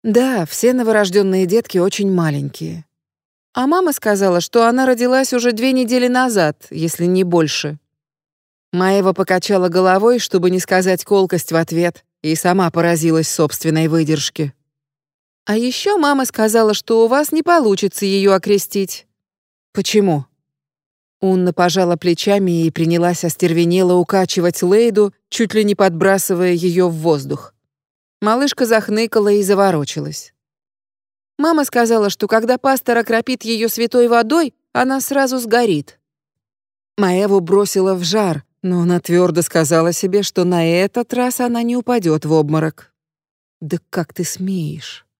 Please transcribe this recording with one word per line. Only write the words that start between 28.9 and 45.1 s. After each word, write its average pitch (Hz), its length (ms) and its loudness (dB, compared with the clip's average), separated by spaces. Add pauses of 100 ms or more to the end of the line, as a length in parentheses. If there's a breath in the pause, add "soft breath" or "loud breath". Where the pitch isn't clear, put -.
и 208 100 2
заворочилась. 175 920 -2 (1040)
«Мама 311 260 2
сказала, 226 460 0
что 202 180 -4
когда 226 300 0
пастор 254 400 0
окропит 233 460 -2
её 226 240 -2
святой 240 400 2
водой, 233 460 0 (180)
она 262 280 0
сразу 262 380 -2
сгорит». 220 600 -2 (1000)
Маеву 196 420 2
бросила 190 540 0
в 180 100 -4
жар, 170 400 -2 (180)
но 180 200 -2
она 175 180 2
твёрдо 175 420 0
сказала 165 500 0
себе, 196 300 -2
что 185 220 -4
на 175 220 0
этот 196 480 -2
раз 247 260 -4
она 240 220 -2
не 240 140 -4
упадёт 185 500 -2
в 151 60 0
обморок. 156 600 -2 (680)
«Да 165 180 -6 (120)
как - 220 -6
ты 175 120 -8
смеешь?» 170 840 -10 (140)